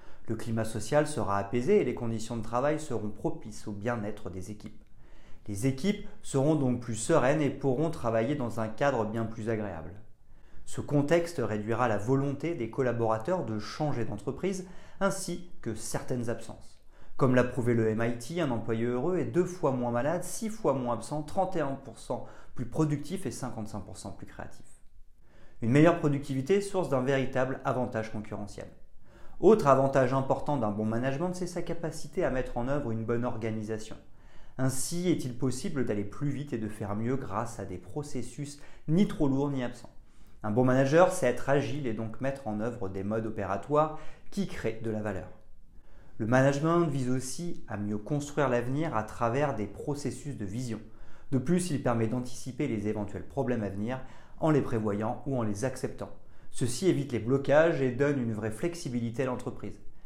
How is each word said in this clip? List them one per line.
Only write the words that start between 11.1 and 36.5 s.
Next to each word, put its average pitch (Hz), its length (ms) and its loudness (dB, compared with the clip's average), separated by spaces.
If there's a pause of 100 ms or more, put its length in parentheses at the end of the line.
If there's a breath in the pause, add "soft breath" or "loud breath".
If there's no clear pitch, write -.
réduira 110 480 0
la 107 120 2
volonté 139 580 0
des 113 120 -4
collaborateurs 117 760 0
de 107 160 -4
changer 123 440 0
d'entreprise, 175 640 -2 (320 loud breath)
ainsi - 500 -2 (140)
que 110 140 -4
certaines 123 520 -2
absences. - 560 -8 (320 soft breath)
Comme 127 200 8
l'a 123 80 10
prouvé 120 300 2
le 113 140 4
M 110 140 2
I 123 160 0
T, 170 220 -4
un 151 100 2
employé 113 360 0
heureux 131 320 2
est 135 80 0
deux 143 180 2
fois 170 260 0
moins 123 220 0
malade, 139 320 0
six - 240 -4
fois 165 240 2
moins 123 220 0
absent, 147 280 -4
trente 185 320 0
et 170 60 2
un 139 160 0
pour - 240 -14
cent - 260 -6 (300 loud breath)
plus 123 100 0
productif 147 600 0
et 123 40 -2
cinquante-cinq 110 520 -6
pour 98 140 -14
cent 98 140 -10
plus 95 160 -10
créatif. - 400 -10 (960 soft breath)
Une 113 80 2
meilleure 156 300 8
productivité, 139 600 2
source 185 280 0
d'un 131 140 2
véritable 131 600 2
avantage 120 460 -2
concurrentiel. 104 560 -8 (720 loud breath)
Autre 202 300 8
avantage 135 440 6
important 135 440 2
d'un 110 160 0
bon 104 120 -2
management, 135 520 0
c'est 175 100 -4
sa 170 160 -4
capacité 160 600 -2
à 139 60 2
mettre 127 260 -2
en 120 100 0
œuvre 139 240 0
une 110 140 -2
bonne 120 200 0
organisation. 110 720 -4 (640 soft breath)
Ainsi 170 520 2
est-il 131 260 0
possible 135 480 0
d'aller 104 180 0
plus 143 280 -2
vite 131 240 -4